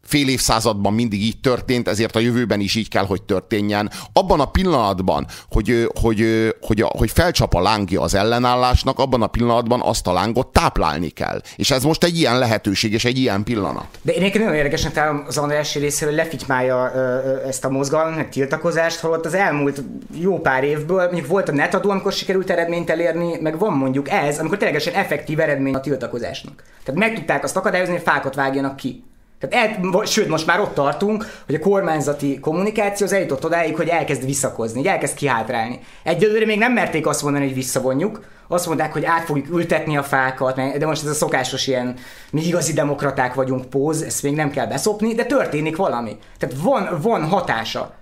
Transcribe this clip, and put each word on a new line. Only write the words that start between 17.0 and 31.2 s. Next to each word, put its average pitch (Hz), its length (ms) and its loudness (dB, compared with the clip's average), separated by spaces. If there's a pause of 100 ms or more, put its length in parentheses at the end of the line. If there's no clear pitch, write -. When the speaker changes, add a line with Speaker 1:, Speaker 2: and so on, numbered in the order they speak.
Speaker 2:
ezt 135 180 -6
a 135 40 0
mozgalmat, 151 460 0
meg 151 140 -4
tiltakozást, 160 680 0
holott 160 260 -2
az 156 80 -2
elmúlt 147 480 0 (380)
jó 180 200 0
pár 131 240 2
évből, 151 400 0
mondjuk 170 240 -2
volt 190 220 0
a - 40 -2
netadó, 175 360 2
amikor 190 240 0
sikerült 190 360 -2
eredményt 170 400 0
elérni, 165 520 0
meg 156 180 -2
van 202 140 2
mondjuk 135 360 0
ez, 151 300 0
amikor 160 180 -2
ténylegesen 156 360 0
effektív 156 460 -2
eredmény 135 360 0
a 131 40 -2
tiltakozásnak. 120 840 -6 (200)
Tehát 135 160 -4
meg 220 160 2
tudták 147 280 -2
azt 139 140 -4
akadályozni, 185 360 0
hogy 175 100 -4
fákat 143 320 0
vágjanak 135 400 -2
ki. - 280 -10 (360)
Tehát 220 280 0
el-, 190 220 -2
mo-, 196 160 2
sőt, 196 220 2
most 156 180 -2
már 170 140 2
ott 175 140 -2
tartunk, 202 520 0 (200)